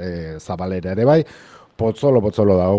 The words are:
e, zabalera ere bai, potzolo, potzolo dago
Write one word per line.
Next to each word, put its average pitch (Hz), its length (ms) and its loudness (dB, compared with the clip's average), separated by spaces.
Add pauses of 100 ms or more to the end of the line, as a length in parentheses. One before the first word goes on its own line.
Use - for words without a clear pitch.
e, 85 380 -10
zabalera 92 520 -6
ere 110 160 0
bai, 156 120 6 (580)
potzolo, 117 420 0
potzolo 101 380 2
dago 92 200 2